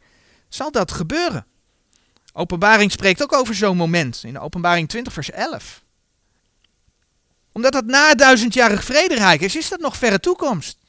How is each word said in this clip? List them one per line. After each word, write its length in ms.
zal 220
dat 200
gebeuren. 540
Openbaring 540
spreekt 320
ook 100
over 220
zo'n 220
moment, 460
in 160
Openbaring 500
twintig 240
vers 180
elf. 520
Omdat 200
dat 140
na 220
het 100
duizendjarig 680
vrederijk 580
is, 140
is 140
dat 100
nog 180
verre 220
toekomst. 580